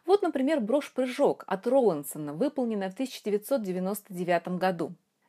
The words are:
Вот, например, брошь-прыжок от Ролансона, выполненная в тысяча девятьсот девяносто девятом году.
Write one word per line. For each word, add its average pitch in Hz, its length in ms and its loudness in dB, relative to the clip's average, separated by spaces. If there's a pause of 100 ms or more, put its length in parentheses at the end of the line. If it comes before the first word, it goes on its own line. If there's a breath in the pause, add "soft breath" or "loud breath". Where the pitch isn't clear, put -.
Вот, 392 160 4
например, 294 380 0
брошь-прыжок 247 880 0
от 190 180 -4
Ролансона, 170 680 2
выполненная 220 580 -2
в - 20 -16
тысяча 262 320 -6
девятьсот 208 380 0
девяносто 185 500 -4
девятом 175 460 0
году. 175 340 -2 (360)